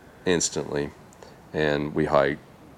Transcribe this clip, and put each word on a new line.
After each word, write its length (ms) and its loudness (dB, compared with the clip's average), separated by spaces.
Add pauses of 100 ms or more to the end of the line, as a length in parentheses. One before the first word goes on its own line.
(260)
instantly, 640 -2 (600)
and 420 0
we 100 2
hiked 360 2 (380)